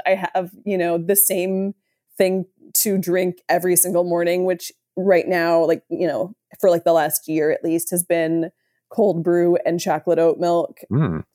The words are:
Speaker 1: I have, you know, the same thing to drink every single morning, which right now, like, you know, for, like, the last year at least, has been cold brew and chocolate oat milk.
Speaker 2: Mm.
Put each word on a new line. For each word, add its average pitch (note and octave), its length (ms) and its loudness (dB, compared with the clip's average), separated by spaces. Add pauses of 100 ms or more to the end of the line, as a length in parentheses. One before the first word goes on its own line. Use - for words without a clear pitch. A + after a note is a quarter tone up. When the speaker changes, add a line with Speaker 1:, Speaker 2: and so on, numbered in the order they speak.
Speaker 1:
I F#3+ 260 0
have, F3+ 180 -4 (140)
you G3 140 -2
know, E3+ 200 0
the F3+ 180 -2
same F#3+ 580 -2 (420)
thing F#3 280 0 (300)
to G3+ 220 0
drink F3+ 420 -2 (100)
every F3+ 260 0
single F3 300 2
morning, F3 400 0
which F3+ 260 -4 (260)
right F#3 300 2
now, E3+ 380 2
like, E3 240 0
you F3 180 -2
know, D#3 260 -4 (280)
for, F#3+ 100 4
like, E3+ 140 2
the E3+ 80 4
last D#3 340 0
year D#3 240 0
at - 140 -2
least, E3 260 -2
has F3 140 -2
been E3 460 0 (380)
cold F3 360 0
brew F3 420 2
and E3+ 140 0
chocolate E3 400 0
oat E3 180 2
milk. E3+ 400 -2 (140)
Speaker 2:
Mm. B2 320 -2 (100)